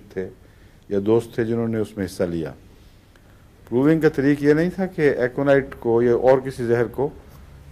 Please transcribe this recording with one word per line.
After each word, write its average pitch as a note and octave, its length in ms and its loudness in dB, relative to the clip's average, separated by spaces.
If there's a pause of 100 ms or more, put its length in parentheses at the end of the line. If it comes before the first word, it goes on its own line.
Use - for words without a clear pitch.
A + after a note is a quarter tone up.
(180)
थे F#2 80 -4 (680)
या G2+ 60 0
दोस्त A2+ 380 0
थे A#2 80 -2
जिन्होंने A2+ 340 -4
उसमें G2+ 260 -6
हिस्सा F2+ 200 -4
लिया। E2 240 -4 (1200)
Proving D3 320 2
का D#3 80 4
तरीक़ा C#3+ 380 0
ये D3+ 60 6
नहीं E3 160 2
था F#3 160 -6
कि F3 180 -4
Aconite C#3 720 0
को A#2 280 0
या A#2+ 140 2
और C3 260 4
किसी B2 260 -8
जहर A#2 200 0
को C3+ 240 -6 (600)